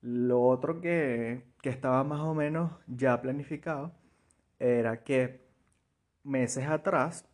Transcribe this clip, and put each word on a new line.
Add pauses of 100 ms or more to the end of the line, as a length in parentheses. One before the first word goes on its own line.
Lo
otro
que, (160)
que
estaba
más
o
menos (160)
ya
planificado (680)
era
que (800)
meses
atrás